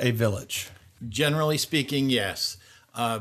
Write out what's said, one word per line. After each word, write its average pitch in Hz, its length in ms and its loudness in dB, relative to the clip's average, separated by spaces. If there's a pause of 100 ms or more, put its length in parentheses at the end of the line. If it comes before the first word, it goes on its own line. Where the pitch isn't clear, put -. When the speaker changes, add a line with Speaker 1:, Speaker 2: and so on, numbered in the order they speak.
Speaker 1:
a 123 80 4
village? 110 640 -2 (360)
Speaker 2:
Generally 151 520 2
speaking, 139 500 0
yes. 101 480 0 (380)
Uh, 117 260 -2